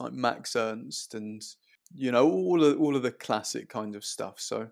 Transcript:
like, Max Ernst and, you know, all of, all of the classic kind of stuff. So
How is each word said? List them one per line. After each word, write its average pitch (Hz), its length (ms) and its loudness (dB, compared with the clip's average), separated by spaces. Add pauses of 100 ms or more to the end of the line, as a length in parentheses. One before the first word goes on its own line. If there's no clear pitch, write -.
like, 120 140 -8
Max 120 420 -2
Ernst 113 580 -4
and, 107 280 -10 (520)
you 131 180 -2
know, 131 180 8
all 180 340 4
of, 143 160 6
all 143 160 2
of 123 60 0
the 123 100 0
classic - 580 -4
kind 107 260 -6
of 104 80 -12
stuff. - 360 -10
So 113 320 -6